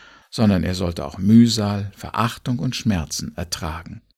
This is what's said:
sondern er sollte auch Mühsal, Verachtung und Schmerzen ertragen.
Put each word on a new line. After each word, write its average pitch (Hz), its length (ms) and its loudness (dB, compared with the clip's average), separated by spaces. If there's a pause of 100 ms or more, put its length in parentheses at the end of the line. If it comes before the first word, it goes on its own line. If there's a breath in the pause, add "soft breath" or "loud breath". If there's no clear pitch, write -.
(300 loud breath)
sondern 101 340 2
er 90 120 -2
sollte 87 300 -4
auch 69 120 -12
Mühsal, 104 760 4
Verachtung - 640 -4
und 131 160 -4
Schmerzen 82 600 -4
ertragen. 82 680 -10 (140)